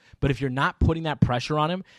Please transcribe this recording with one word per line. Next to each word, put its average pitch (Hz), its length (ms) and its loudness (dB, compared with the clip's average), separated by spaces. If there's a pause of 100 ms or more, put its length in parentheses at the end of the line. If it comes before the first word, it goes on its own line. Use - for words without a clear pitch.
(200)
But 135 120 0
if 139 100 -4
you're 139 80 -2
not 139 300 -2
putting 160 240 2
that 151 180 0
pressure 123 360 0
on 151 140 0
him, 185 120 -6 (160)